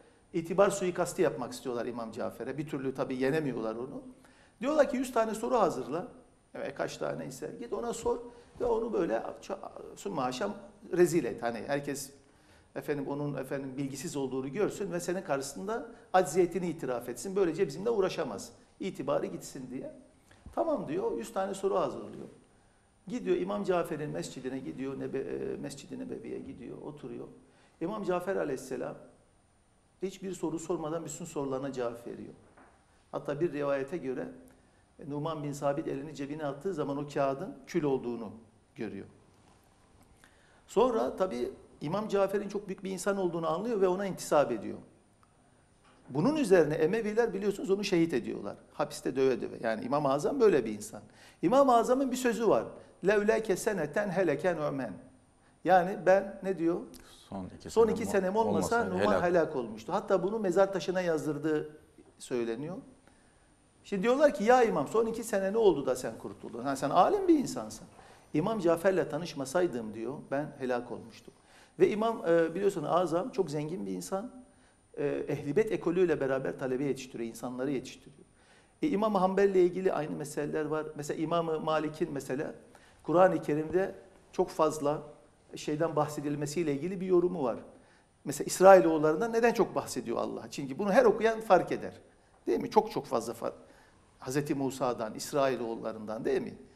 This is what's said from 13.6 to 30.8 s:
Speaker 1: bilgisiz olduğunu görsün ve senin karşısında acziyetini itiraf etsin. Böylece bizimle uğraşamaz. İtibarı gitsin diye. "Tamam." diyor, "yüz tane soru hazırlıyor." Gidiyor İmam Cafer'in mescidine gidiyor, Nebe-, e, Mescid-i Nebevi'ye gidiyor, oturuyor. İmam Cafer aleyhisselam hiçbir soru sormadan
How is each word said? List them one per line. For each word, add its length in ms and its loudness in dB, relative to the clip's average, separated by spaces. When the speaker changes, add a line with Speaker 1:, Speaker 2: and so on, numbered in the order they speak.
Speaker 1:
bilgisiz 380 -6
olduğunu 380 -4
görsün 380 -2
ve 80 -4
senin 220 -4
karşısında 680 -4
acziyetini 560 4
itiraf 400 -4
etsin. 260 -8
Böylece 320 2
bizimle 220 -4
uğraşamaz. 640 -2
İtibarı 460 -2
gitsin 460 -12
diye. 200 -10
"Tamam." 320 0
diyor, 300 -2
"yüz 160 -8
tane 200 -2
soru 220 0
hazırlıyor." 520 -4
Gidiyor 300 0
İmam 260 -2
Cafer'in 460 0
mescidine 500 -6
gidiyor, 400 -8
Nebe-, 540 -6
e, 40 -6
Mescid-i 420 -12
Nebevi'ye 400 -10
gidiyor, 420 -14
oturuyor. 460 -12
İmam 220 -6
Cafer 320 -2
aleyhisselam 600 -4
hiçbir 300 -8
soru 280 -4
sormadan 460 -4